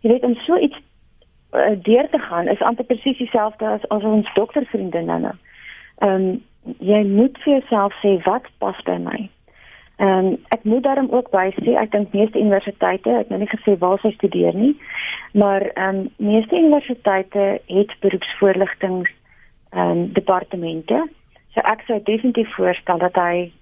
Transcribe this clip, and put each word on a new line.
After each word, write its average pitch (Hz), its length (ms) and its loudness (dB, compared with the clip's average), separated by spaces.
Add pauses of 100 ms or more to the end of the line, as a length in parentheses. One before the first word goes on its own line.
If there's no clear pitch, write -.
Jy 226 80 2
weet, 247 140 4
om 247 100 2
so 330 240 0
iets, 294 180 0 (760)
eh, 143 200 2 (100)
deur 247 280 4
te 311 80 0
gaan 170 300 -4
is 208 120 -2
amper 233 240 0
presies 254 340 -2
dieselfde 214 480 -2
as, 214 220 -4
as 208 140 -2
ons 214 320 2
doktervriendinne 185 840 -2
nou. - 140 -4 (680)
Ehm, 190 380 0 (420)
jy 208 260 2
moet 208 340 2
vir 294 200 0
jouself 202 340 0 (100)
sê, 190 220 2
"Wat 220 220 0 (120)
pas 196 260 -6
by - 120 -2
my?" 190 320 -8 (680)
Ehm, 190 380 2 (140)
ek 220 160 -4
moet 233 180 2
daarom 269 280 0
ook 247 200 0
by 190 200 0 (100)
sê, 240 160 2
ek 220 140 0
dink 208 220 -2
meeste 214 260 0
universiteite, 196 720 0
ek 240 80 2
het 208 100 -4
nou 190 100 -6
nie 202 100 -4
gesê 208 300 0
waar 185 200 0
sy 220 120 0
studeer 175 440 0
nie, 254 220 2 (560)
maar, 202 300 2
ehm, 190 440 -2 (100)
meeste 220 400 2
universiteite 208 1080 0
het 202 340 0
beroepsvoorligtings, 185 1120 0 (600)
ehm, 175 420 0
departemente. 185 960 -2 (460)
So - 60 0
ek 220 260 0
sou 220 160 -2
definitief 226 520 -2
voorstel 180 440 -2
dat 180 160 -2
hy 175 480 -2